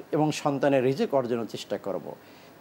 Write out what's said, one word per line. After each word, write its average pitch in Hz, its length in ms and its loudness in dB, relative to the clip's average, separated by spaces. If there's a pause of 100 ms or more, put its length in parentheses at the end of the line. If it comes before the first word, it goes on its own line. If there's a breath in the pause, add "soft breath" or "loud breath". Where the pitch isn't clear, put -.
(120)
এবং 151 200 2
সন্তানের 139 520 2
রিজিক 143 300 2
অর্জনের 120 320 0
চেষ্টা - 320 -8
করব। 87 360 -6 (460 loud breath)